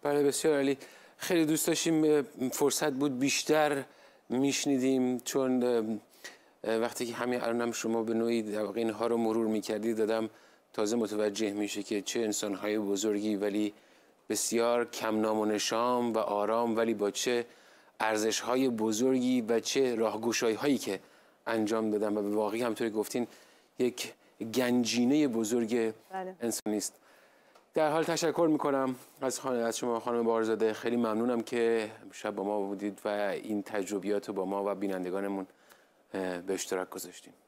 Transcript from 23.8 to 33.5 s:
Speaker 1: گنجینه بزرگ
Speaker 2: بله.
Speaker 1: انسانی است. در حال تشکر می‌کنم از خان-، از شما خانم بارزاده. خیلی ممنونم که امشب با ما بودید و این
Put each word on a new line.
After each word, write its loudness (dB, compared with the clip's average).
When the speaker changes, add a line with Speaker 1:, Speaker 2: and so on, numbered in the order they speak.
Speaker 1:
گنجینه 2
بزرگ 0
Speaker 2:
بله. -8
Speaker 1:
انسانی -2
است. -4
در 4
حال 2
تشکر 2
می‌کنم 2
از -2
خان-، -2
از 0
شما 0
خانم 0
بارزاده. 2
خیلی -2
ممنونم 0
که 0
امشب -8
با -4
ما 0
بودید -4
و -2
این -2